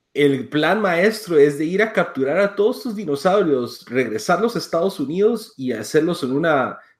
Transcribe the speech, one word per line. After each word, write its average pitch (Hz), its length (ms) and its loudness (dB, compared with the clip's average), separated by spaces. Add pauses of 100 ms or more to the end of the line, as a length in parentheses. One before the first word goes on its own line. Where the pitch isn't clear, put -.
(140)
el 139 360 2
plan 160 320 0
maestro 180 580 0
es 143 180 6
de 156 80 -2
ir 185 160 0
a 220 120 0
capturar 147 460 -2
a 202 160 0
todos 240 280 0
tus 226 120 -8
dinosaurios, 156 920 0
regresarlos 131 680 0
a 170 40 -2
Estados 175 400 -2
Unidos 196 580 -2
y 123 140 -6
hacerlos 156 520 0
en 127 100 -2
una 143 440 0 (220)